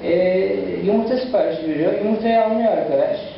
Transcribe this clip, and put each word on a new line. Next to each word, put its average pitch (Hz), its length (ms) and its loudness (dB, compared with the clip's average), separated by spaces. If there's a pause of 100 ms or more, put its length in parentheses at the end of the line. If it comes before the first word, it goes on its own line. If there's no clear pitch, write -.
E, 170 100 0 (720)
yumurta 233 320 2
siparişi 165 520 -2
veriyor. 156 240 0 (100)
Yumurtayı 220 400 2
anlıyor 226 280 2
arkadaş. - 480 0 (180)